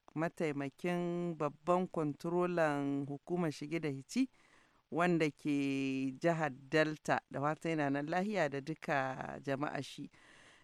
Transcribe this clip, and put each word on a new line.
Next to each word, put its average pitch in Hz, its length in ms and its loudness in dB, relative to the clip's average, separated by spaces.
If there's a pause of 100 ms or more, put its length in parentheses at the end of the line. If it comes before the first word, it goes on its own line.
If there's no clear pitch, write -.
(140)
mataimakin 170 1200 -2
babban 165 540 0
kwantrolan 151 1160 0
hukumar 160 460 -2
shige 151 280 -4
da 156 80 -2
hici, 139 400 -2 (600)
wanda 165 400 4
ke 135 880 0
jihar 160 320 2 (180)
Delta, 156 500 2 (100)
da 143 100 -4
fatan 156 380 0
yana 143 120 2
nan 143 160 0
lahiya 180 440 0
da 139 100 -4
duka 135 840 -4
jama'a 139 400 -2
shi. - 280 -12 (540)